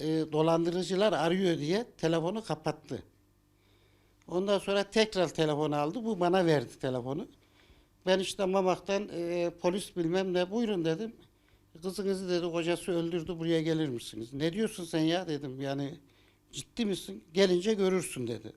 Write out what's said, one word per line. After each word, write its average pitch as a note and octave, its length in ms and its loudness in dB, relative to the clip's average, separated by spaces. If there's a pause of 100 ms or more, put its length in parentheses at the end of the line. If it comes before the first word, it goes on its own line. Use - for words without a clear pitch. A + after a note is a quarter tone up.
e, D3 60 -4
dolandırıcılar E3 1080 2
arıyor E3+ 460 2
diye F3+ 280 0 (100)
telefonu E3 480 0
kapattı. D3 580 -6 (1300)
Ondan G3 300 2
sonra G3 260 0
tekrar G#3 440 2
telefonu D3+ 480 0
aldı. E3 280 -2
Bu G#3+ 160 -2
bana F3 260 4
verdi C#3 320 2
telefonu. C3 500 -4 (800)
Ben F#3+ 120 4
işte F#3+ 260 -4
Mamak'tan, G3 680 0
e, E3+ 380 -2 (100)
polis F3+ 360 -2
bilmem F3+ 380 0
ne, F3+ 160 0
"Buyurun." G#3 340 0
dedim. F#3+ 280 -2 (680)
"Kızınızı," F#3+ 460 -4
dedi, F3 240 0
"kocası E3+ 400 0
öldürdü, E3 460 -2
buraya E3 240 2
gelir D#3+ 260 2
misiniz?" A#2 440 -8
"Ne D3+ 200 -2
diyorsun G3+ 320 -4
sen E3 160 -2
ya?" E3+ 280 2
dedim. C#3 320 -6
"Yani C#3 340 -4 (580)
ciddi - 340 -6
misin? G3 380 -6 (100)
Gelince F#3+ 400 4
görürsün." F#3 520 0
dedi. A2 300 -8